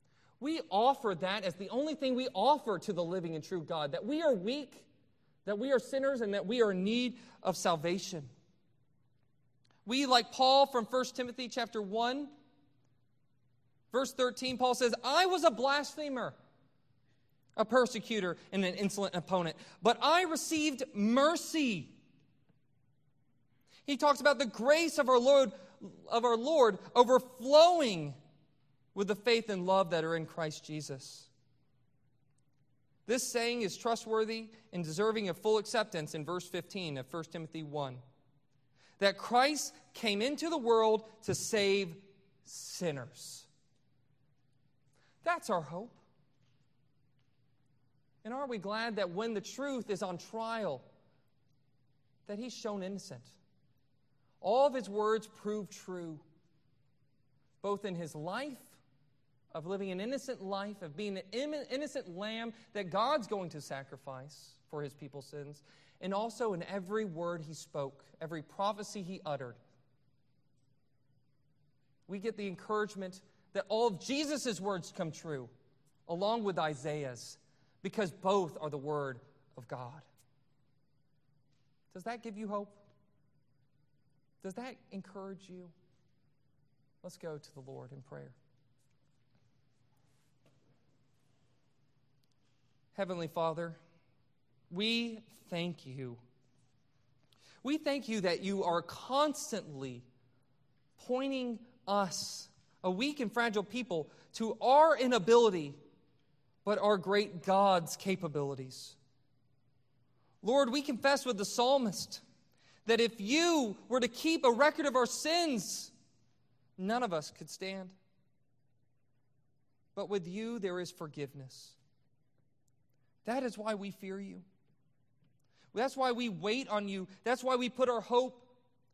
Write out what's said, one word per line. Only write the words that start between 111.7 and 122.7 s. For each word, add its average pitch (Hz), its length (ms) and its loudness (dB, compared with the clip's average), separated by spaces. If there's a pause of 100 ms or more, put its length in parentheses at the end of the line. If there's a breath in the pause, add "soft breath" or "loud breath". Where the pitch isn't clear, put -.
that 226 140 4
if 233 200 0
you 277 560 2 (120)
were 247 120 2
to 233 80 4
keep 311 360 0
a 254 60 8
record 285 360 4
of 254 100 0
our 247 100 4
sins, 302 840 -2 (840)
none 214 260 -2
of 220 100 -2
us 151 180 -4
could - 200 -18
stand. 190 400 -10 (2000)
But 202 140 -6
with 190 180 -2
you, 226 320 -6
there 180 220 -4
is 175 100 -6
forgiveness. 143 840 -12 (1500)